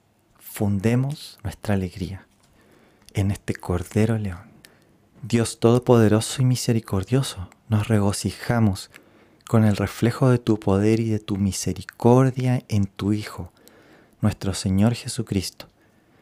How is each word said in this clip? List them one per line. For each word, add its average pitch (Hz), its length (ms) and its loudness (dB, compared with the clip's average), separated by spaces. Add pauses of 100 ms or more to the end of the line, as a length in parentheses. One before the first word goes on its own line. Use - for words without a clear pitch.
(380)
fundemos 113 1080 -4
nuestra - 300 -6
alegría 92 540 -6 (840)
en 98 180 0
este - 240 -6
Cordero 110 600 -2
León. 92 340 -8 (720)
Dios 113 360 -2
Todopoderoso 113 840 4
y 127 40 4
Misericordioso, 117 1040 -2 (200)
nos 107 180 0
regocijamos 104 1040 -2 (560)
con 113 160 4
el 104 140 2
reflejo 113 520 0
de 123 100 4
tu 110 200 0
poder 104 400 2
y 113 100 -2
de 107 100 -2
tu 104 180 -6
misericordia 123 1300 0
en 101 160 0
tu 98 280 -2
Hijo, 104 380 -8 (720)
nuestro 98 320 -2
Señor 98 400 0
Jesucristo. - 720 -6 (540)